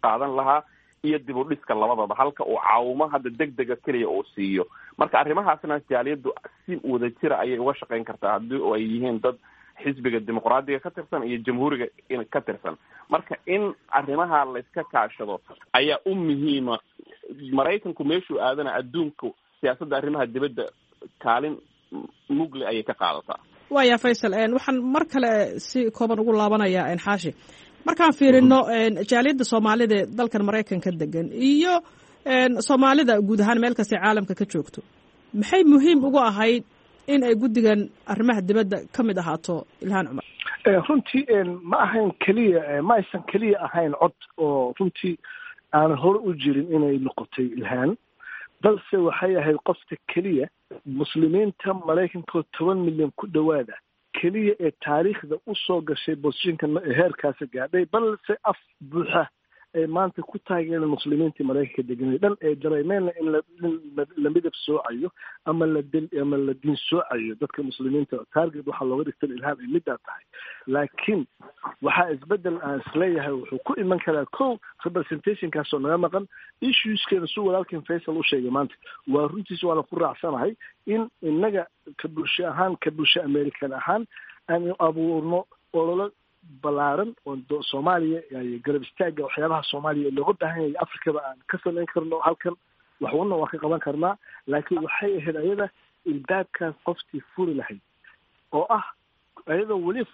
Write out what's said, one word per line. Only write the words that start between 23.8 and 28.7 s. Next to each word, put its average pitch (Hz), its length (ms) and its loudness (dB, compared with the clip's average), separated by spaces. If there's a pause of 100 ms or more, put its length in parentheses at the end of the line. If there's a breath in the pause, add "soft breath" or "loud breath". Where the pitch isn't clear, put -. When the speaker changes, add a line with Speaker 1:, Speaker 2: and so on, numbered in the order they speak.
Speaker 2:
Faysal, 233 360 2
een, 220 200 2
waxaan 262 280 0
mar 277 240 2
kale 220 540 2
si - 200 -4 (120)
kooban 226 280 0
ugu 226 140 4
laabanayaa, 208 580 2
een, 175 80 -2
Xaashi. 185 320 -2 (540 loud breath)
Markaan 330 280 6
fiirino, 262 480 8
Speaker 1:
Mhm. 220 100 0